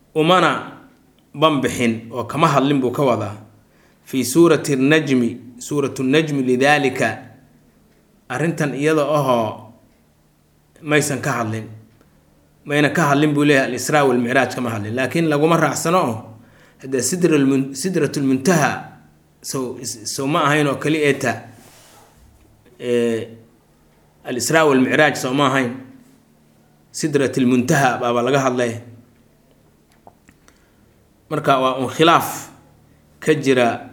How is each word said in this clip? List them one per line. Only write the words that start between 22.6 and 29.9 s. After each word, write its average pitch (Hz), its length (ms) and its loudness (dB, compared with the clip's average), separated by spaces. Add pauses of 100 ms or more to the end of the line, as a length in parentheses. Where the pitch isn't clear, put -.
ee, 117 480 -2 (960)
al-Israa 139 400 0
wal 135 160 4
Micraaj 139 340 2
so 127 180 -4
ma 139 140 2
ahayn. 131 240 0 (1200)
Sidratul 135 560 0
Muntaha 123 520 2
baaba 120 220 0
laga 135 180 0
hadlay. 123 340 -2 (2500)